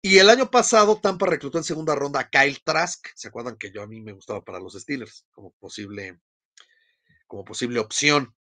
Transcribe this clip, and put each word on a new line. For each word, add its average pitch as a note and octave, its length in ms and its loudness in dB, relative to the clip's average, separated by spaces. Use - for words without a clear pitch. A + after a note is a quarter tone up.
Y F#3+ 180 6
el G3 120 8
año B3 200 4
pasado G#3+ 500 4
Tampa F#3+ 260 0
reclutó D3+ 320 -4
en D#3+ 60 -6
segunda D#3 320 -4
ronda C#3 240 -4
a B2+ 80 -8
Kyle C#3 340 2
Trask. E3 420 -4
¿Se - 120 -16
acuerdan A#2 280 -12
que G#2 160 -14
yo G#2 100 -12
a G#2 40 -12
mí A2 140 -16
me G#2+ 120 -16
gustaba G2 320 -10
para F#2 160 -14
los F#2 140 -16
Steelers A#2+ 580 -12
como G2+ 220 -20
posible, G2 640 -16
como G2 180 -16
posible A#2+ 360 -6
opción? C#3 600 0